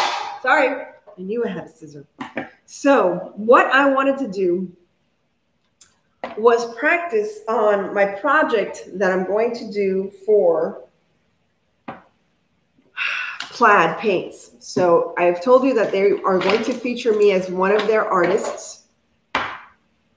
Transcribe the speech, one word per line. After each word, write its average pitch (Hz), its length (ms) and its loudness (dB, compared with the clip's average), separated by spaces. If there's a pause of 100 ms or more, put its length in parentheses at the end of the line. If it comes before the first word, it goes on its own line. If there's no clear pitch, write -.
(440)
Sorry. 269 420 0 (320)
I 185 60 -14
knew 226 200 -4
I 208 60 -6
had 165 140 -10
a - 60 -20
scissor. 143 360 -20 (640)
So 202 680 2
what 240 300 6
I 277 220 2
wanted 269 280 0
to 269 100 -6
do 185 420 -2 (1700)
was 233 380 2
practice 285 720 -2
on 208 460 0
my 202 120 2
project 269 920 -2
that 190 180 0
I'm 185 100 -2
going 220 320 -2
to 220 160 -12
do 190 400 -2 (140)
for 185 580 2 (2500)
Plaid 196 600 2
Paints. - 600 -4
So 170 580 2
I've 175 240 0
told 254 220 6
you 269 120 2
that 202 180 0
they 196 180 2
are 190 260 0
going 196 280 2
to 247 80 -2
feature 240 420 -2
me 208 160 4
as 185 180 0
one 185 220 0
of 208 160 2
their 220 180 2
artists. - 800 -2 (1300)